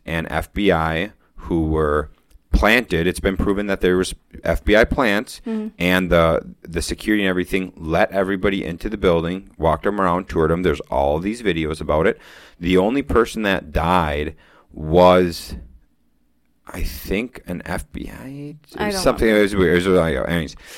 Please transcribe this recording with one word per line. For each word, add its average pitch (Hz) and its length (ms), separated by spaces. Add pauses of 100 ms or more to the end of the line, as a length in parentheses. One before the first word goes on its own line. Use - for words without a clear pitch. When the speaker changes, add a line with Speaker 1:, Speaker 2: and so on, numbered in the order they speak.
Speaker 1:
and 82 240
F - 240
B 101 180
I 82 400 (240)
who 82 300
were 76 440 (440)
planted, 104 540
it's 87 140
been 98 160
proven 101 300
that 98 140
there 90 160
was 92 160 (300)
F - 200
B 101 120
I 110 80
plants 120 640
Speaker 2:
Mm-hmm. 220 220 (100)
Speaker 1:
and 90 320
the, 82 340 (160)
the 82 200
security 104 420
and 95 60
everything 92 460
let 82 360
everybody 98 520
into 85 240
the 107 100
building, 90 600
walked 78 300
'em 101 120
around, 92 300
toured 80 220
'em. 85 120
There's 76 180
all 71 380
these 107 220
videos 80 400
about 78 260
it. 117 120 (400)
The 90 180
only 113 240
person 113 420
that 95 280
died 76 640 (360)
was, 90 840 (1120)
I 90 160
think, - 640
an 87 180
F 82 260
B - 220
I 120 140
agent 143 320 (180)
or - 60
Speaker 2:
I 208 80
don't 190 100
Speaker 1:
something. 123 260
Speaker 2:
know. 107 100
Speaker 1:
It 107 40
was 101 140
weird. 90 160
It 87 40
was 87 120
really, 82 300
anyways, 73 380 (220)